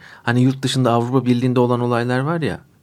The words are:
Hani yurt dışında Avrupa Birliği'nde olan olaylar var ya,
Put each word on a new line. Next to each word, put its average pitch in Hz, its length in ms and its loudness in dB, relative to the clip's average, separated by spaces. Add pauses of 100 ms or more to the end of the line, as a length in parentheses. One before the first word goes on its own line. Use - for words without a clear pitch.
(220)
Hani 120 180 2
yurt 131 220 2
dışında 127 280 0
Avrupa 120 340 0
Birliği'nde 123 340 0
olan 123 200 2
olaylar 120 400 -2
var 160 220 -4
ya, 92 180 -4 (240)